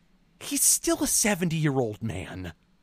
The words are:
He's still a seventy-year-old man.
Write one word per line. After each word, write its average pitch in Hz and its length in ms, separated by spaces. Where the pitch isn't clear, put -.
He's 277 200
still - 420
a - 40
seventy-year-old 151 960
man. 90 500